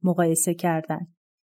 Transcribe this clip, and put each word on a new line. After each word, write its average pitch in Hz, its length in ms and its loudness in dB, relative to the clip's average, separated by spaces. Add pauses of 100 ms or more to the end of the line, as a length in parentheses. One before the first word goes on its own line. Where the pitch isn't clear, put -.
مقایسه 170 520 2
کردند. 165 520 -4 (400)